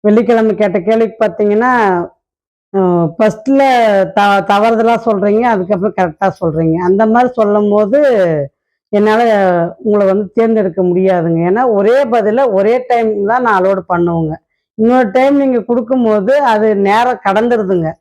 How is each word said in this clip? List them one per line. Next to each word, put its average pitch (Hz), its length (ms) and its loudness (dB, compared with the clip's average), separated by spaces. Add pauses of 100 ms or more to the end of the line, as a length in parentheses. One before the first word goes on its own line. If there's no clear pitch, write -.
வெள்ளிக்கிழமை 220 500 2
கேட்ட 208 260 -2
கேள்விக்கு 220 380 -2
பார்த்தீங்கன்னா, 214 540 0 (1000)
அஹ், 180 360 0
ஃபர்ஸ்ட்ல 240 520 0 (500)
த-, 202 340 2
தவறுதலா 220 540 2
சொல்றீங்க, 208 480 0
அதுக்கப்புறம் 196 500 -2
கரெக்டா 185 360 -2
சொல்றீங்க. 160 500 -2
அந்த 196 220 2
மாதிரி 240 280 2
சொல்லும் 208 360 0
போது 208 300 2 (920)
என்னால 214 280 2 (560)
உங்களை 208 280 0
வந்து 196 280 0
தேர்ந்தெடுக்க 214 500 0
முடியாதுங்க. 175 640 0
ஏன்னா 208 240 0
ஒரே 208 260 2 (100)
பதில 226 460 0
ஒரே 196 240 2 (120)
டைம் 233 220 0 (160)
தான் 240 180 0
நான் 214 140 0
அலோடு 190 300 0
பண்ணுவேங்க. 170 480 -2 (420)
இன்னொரு 240 340 2
டைம் 269 260 2
நீங்க 262 260 0
கொடுக்கும்போது 233 680 -2 (100)
அது 220 240 0 (140)
நேரம் 226 420 0
கடந்துருதுங்க. 196 640 -2 (120)